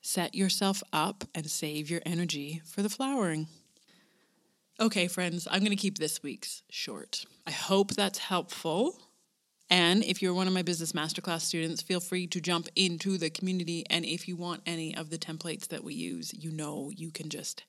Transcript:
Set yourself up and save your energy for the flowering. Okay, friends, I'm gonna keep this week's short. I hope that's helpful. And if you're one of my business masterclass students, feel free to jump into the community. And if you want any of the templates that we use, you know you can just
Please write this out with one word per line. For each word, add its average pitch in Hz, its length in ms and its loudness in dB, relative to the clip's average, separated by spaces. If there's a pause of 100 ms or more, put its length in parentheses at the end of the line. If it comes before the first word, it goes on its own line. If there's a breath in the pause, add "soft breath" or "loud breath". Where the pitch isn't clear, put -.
Set - 320 0
yourself 196 480 2 (100)
up 175 320 0 (100)
and 151 160 -4
save 151 400 -2
your 170 160 0
energy 160 580 -2
for - 160 -6
the 202 80 2
flowering. 208 600 0 (1300 soft breath)
Okay, 214 300 4
friends, 175 420 -2
I'm 190 120 4
gonna 208 140 4
keep 202 220 0
this 156 240 -2
week's - 480 -8
short. - 560 -8 (200)
I - 40 -6
hope 196 440 4
that's 196 240 2
helpful. 185 800 0 (680)
And 180 340 8
if - 200 0
you're 180 120 2
one 185 140 4
of 190 60 4
my 180 80 2
business 165 300 -2
masterclass 165 500 -2
students, 165 400 -2
feel 185 180 0
free 180 280 -2
to 175 120 -2
jump 170 340 0
into 190 440 2
the 165 100 0
community. 170 640 0
And 165 160 2
if 175 200 -4
you 180 100 -6
want 175 300 -6
any 165 300 -4
of 156 140 -8
the 165 80 -6
templates 160 500 -8
that 160 160 -8
we - 100 -8
use, - 380 -6
you 160 180 -8
know 151 400 -6
you 160 220 -10
can 156 160 -10
just - 400 -8